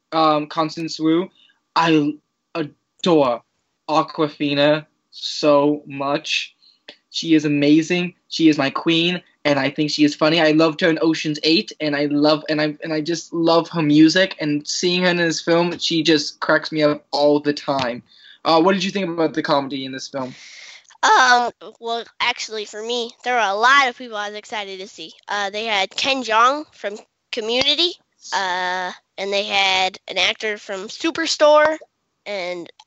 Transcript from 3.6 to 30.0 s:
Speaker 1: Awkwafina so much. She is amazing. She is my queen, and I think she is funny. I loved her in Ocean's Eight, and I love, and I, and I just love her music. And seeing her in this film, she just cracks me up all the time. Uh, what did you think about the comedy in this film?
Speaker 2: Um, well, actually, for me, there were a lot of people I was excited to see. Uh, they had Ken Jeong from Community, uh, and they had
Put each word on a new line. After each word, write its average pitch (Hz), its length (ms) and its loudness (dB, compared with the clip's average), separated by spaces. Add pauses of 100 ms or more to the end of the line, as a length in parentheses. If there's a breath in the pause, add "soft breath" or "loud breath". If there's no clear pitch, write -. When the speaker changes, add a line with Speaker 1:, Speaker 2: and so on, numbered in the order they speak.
Speaker 1:
Awkwafina 151 960 0 (260)
so 147 720 0
much. 143 680 -6 (560 loud breath)
She 165 240 0
is 147 80 4
amazing. 156 720 2 (140)
She 160 180 2
is 147 100 4
my 135 120 0
queen, 170 520 0 (220 soft breath)
and 143 160 2
I 135 100 0
think 151 220 -2
she 147 140 4
is 147 100 0
funny. 165 240 2
I 156 120 4
loved 156 280 2
her 185 100 2
in 156 120 2
Ocean's 156 420 -2
Eight, 170 380 0
and 151 140 -2
I 147 100 0
love, 147 420 2
and 151 140 -2
I, 151 200 -4
and 160 120 -8
I 156 80 -4
just 160 320 -6
love 165 360 2
her 165 120 -4
music. 156 580 4
And 147 260 -4
seeing 180 380 -2
her 180 60 4
in 175 80 0
this 165 240 0
film, 170 360 0
she 160 260 -2
just 151 360 2
cracks 156 320 0
me 151 120 -2
up 147 280 0
all 147 300 2
the 147 120 -2
time. 127 480 -4 (440 soft breath)
Uh, 165 160 4
what 185 120 4
did 185 120 -2
you 196 60 -4
think 185 180 -4
about 160 240 -2
the 156 100 -4
comedy 139 400 -2
in 131 80 -12
this 135 160 -14
film? 127 260 -10 (720 loud breath)
Speaker 2:
Um, 247 480 4 (300)
well, 233 240 -6 (160)
actually, 220 420 -6
for 208 180 -14
me, 233 300 -6 (140)
there 247 100 -2
were 233 60 0
a 196 140 0
lot 254 340 4
of 240 80 -10
people 240 180 -14
I 208 140 -8
was 208 80 -14
excited 202 420 -12
to 196 80 -14
see. 175 260 -18 (140)
Uh, 202 220 -4
they 208 160 -8
had 202 260 -2
Ken 269 320 -2
Jeong 240 500 2
from 202 220 -10 (380)
Community, 277 600 0 (400)
uh, 185 600 -4 (240)
and 196 160 -6
they 202 100 -2
had 190 540 0 (100)